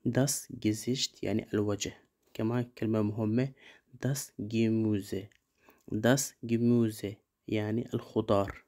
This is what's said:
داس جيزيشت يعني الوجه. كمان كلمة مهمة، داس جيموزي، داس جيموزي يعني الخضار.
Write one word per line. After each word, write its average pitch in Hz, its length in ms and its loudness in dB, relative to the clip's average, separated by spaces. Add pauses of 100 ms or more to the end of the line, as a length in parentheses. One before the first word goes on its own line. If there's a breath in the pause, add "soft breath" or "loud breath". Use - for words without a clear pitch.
داس 127 480 0
جيزيشت 113 680 -2
يعني 101 320 -2
الوجه. 104 380 -2 (420)
كمان 120 300 0 (140)
كلمة 110 240 2
مهمة، 110 500 0 (500 loud breath)
داس 139 380 -4
جيموزي، 107 880 0 (600 soft breath)
داس 120 460 2 (100)
جيموزي 113 720 2 (320)
يعني 107 460 -2
الخضار. 107 720 0